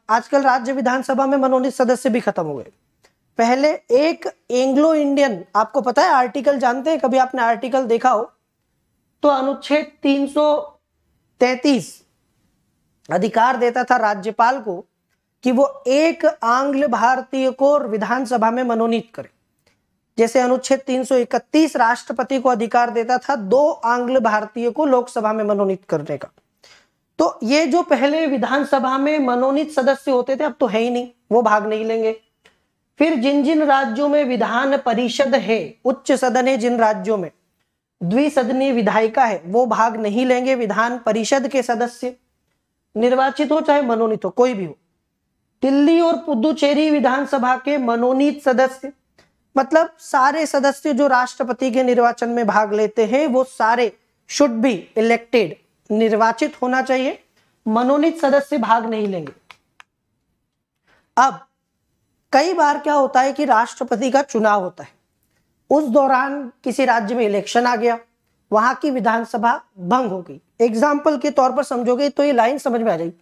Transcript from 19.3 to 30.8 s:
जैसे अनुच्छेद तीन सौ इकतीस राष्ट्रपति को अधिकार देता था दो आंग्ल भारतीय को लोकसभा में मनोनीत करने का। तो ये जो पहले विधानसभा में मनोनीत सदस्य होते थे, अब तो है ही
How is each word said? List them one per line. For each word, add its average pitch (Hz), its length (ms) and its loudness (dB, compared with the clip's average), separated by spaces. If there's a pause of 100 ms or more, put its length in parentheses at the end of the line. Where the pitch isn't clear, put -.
जैसे 226 220 2
अनुच्छेद 254 400 0
तीन 254 240 -4
सौ 262 140 0
इकतीस 247 600 0
राष्ट्रपति 247 640 -2
को 247 100 0
अधिकार 240 420 0
देता 233 280 -2
था 277 160 -4
दो 247 340 2
आंग्ल 247 520 -2
भारतीय 214 500 -2
को 302 140 -2
लोकसभा 247 480 0
में 220 100 -4
मनोनीत 202 420 -2
करने 147 320 -4
का। - 120 -14 (880)
तो - 260 0
ये 294 220 2
जो 330 160 2
पहले 294 440 0
विधानसभा 262 720 -2
में 294 220 0
मनोनीत 269 520 0
सदस्य 269 400 -2
होते 254 240 0
थे, 277 80 -4
अब 269 160 -4
तो 262 80 2
है 214 120 0
ही 233 100 0